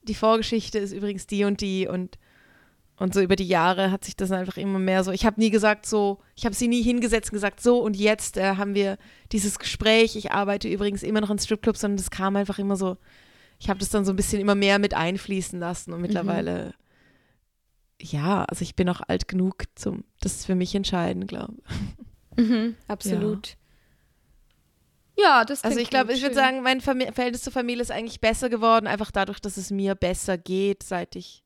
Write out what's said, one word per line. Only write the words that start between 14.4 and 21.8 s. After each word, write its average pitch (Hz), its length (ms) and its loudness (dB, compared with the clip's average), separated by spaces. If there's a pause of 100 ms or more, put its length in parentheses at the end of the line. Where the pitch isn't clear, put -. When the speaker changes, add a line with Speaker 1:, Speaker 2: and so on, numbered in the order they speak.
Speaker 1:
immer 202 140 4
mehr 202 240 4
mit 202 160 2
einfließen 185 640 -4
lassen 170 340 -8
und 170 60 -8
Speaker 2:
Mhm. - 80 -4
Speaker 1:
mittlerweile 175 680 -2 (1300)
ja, 170 440 -2
also - 160 -8
ich - 140 -8
bin 180 140 2
auch 175 180 -2
alt 180 200 -2
genug, 185 360 -2 (120)
zum, - 280 -6 (180)
das - 240 -4
für 185 100 0
mich 180 200 -2
entscheiden, 185 520 -2
glaub. - 240 -8 (880)